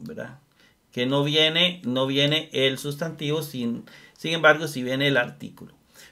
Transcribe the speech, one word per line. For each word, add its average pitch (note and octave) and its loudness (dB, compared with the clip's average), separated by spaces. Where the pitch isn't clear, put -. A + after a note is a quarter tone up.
¿verdad? B2 -12
Que B2 -2
no C#3 2
viene, D#3+ 4
no C3 0
viene C#3+ 2
el C3 2
sustantivo, D3 -4
sin, B2 -4
sin D#3+ -4
embargo, D#3 0
sí C3+ -6
viene C3 -2
el C#3 2
artículo. - -6